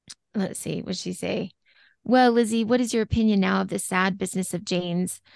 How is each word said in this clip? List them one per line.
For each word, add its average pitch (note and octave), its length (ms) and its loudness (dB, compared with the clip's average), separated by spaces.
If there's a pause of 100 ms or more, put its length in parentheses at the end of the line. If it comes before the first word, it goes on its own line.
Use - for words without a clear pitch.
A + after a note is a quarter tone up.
(340)
let's G3 260 -4
see, - 200 -6
what'd F#3 160 -6
she F3+ 160 -8
say? - 400 -6 (520)
"Well, B3 260 6
Lizzie, A3+ 340 2
what B3 160 2
is A#3+ 140 -2
your A3+ 80 2
opinion G#3+ 380 2
now F#3+ 200 2
of F#3+ 80 -2
this G3+ 160 -4
sad F#3+ 320 0
business F#3 380 -4
of F3+ 100 -6
Jane's? F3+ 560 -2 (160)